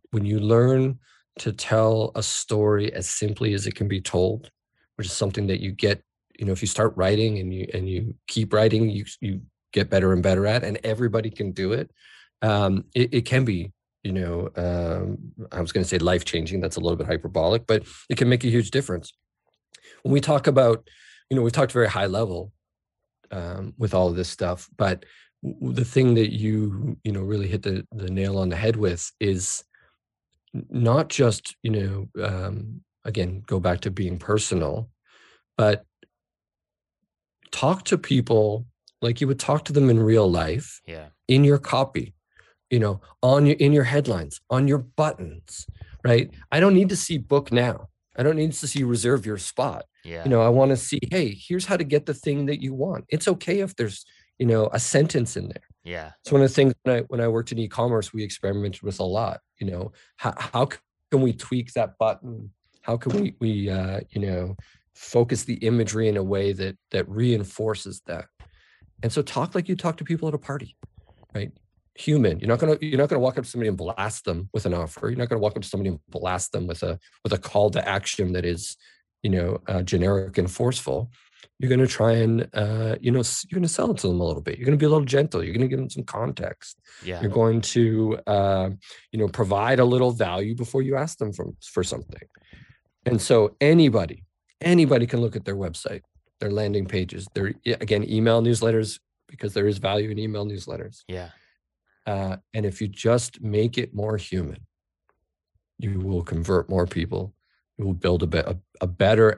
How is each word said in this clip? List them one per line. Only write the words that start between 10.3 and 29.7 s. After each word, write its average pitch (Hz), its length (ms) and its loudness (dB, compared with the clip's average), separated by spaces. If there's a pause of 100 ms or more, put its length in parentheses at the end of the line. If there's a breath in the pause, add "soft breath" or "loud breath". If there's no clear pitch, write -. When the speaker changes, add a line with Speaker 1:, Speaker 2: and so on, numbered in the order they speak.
Speaker 1:
at, 113 180 0
and 104 200 -6
everybody 110 480 0
can 101 200 -6
do 95 220 -2
it. 143 160 -4 (540 soft breath)
Um, 101 500 2
it, 123 200 2
it 120 120 2
can 131 200 2
be, 95 260 -2 (320)
you 98 80 -6
know, 87 440 -4
um, 87 640 -2 (340)
I 87 100 -6
was 82 100 -4
gonna 92 140 0
say 92 120 -2
life-changing. 87 640 0
That's 95 140 -4
a - 60 -6
little 85 160 0
bit 78 100 -6
hyperbolic, 85 580 0
but 110 180 2 (260 loud breath)
it 120 80 -2
can 120 120 4
make 127 140 2
a 127 60 2
huge 113 200 2
difference. 127 420 -4 (920 loud breath)
When - 100 -2
we 139 80 4
talk 147 260 2
about, 127 400 4 (420 loud breath)
you 131 60 0
know, 127 60 2
we 117 100 2
talked 127 200 2
very 120 180 4
high 95 160 -2
level, 98 460 -4 (800)
um, 95 460 -10
with 101 160 0
all 90 160 4
of 85 60 -2
this 90 140 -2
stuff, - 480 -4
but 101 280 0 (360 soft breath)
w-, 135 180 -10
w-, 127 140 -4
the 120 120 0
thing 127 300 4
that 110 160 2
you, 107 720 -2
you 110 80 -4
know, 98 100 -4
really 101 260 -4
hit 98 160 -4
the, 98 280 -4
the 95 200 -8
nail 98 260 0
on 92 120 0
the 90 60 -2
head 110 200 2
with 92 440 -2
is 95 440 -2 (880 soft breath)